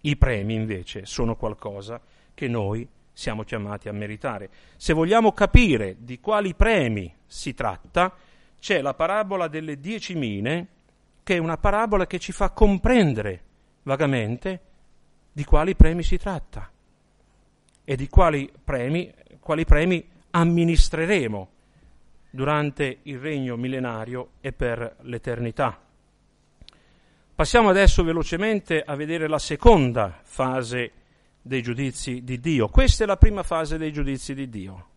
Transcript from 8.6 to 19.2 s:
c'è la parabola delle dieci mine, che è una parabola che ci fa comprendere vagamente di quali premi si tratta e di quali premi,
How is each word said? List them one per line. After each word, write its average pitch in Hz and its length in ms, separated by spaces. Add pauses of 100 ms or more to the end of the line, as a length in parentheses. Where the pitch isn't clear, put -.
c'è 185 200
la 135 140
parabola 190 540
delle 151 320
dieci 190 340
mine, 131 540 (560)
che 190 100
è 175 40
una 160 180
parabola 202 500
che 180 140
ci - 100
fa - 200
comprendere 185 920 (400)
vagamente 135 800 (720)
di 147 120
quali 165 300
premi 170 280
si - 160
tratta - 520 (1120)
e 139 140
di 139 120
quali 156 440 (100)
premi, 143 500 (280)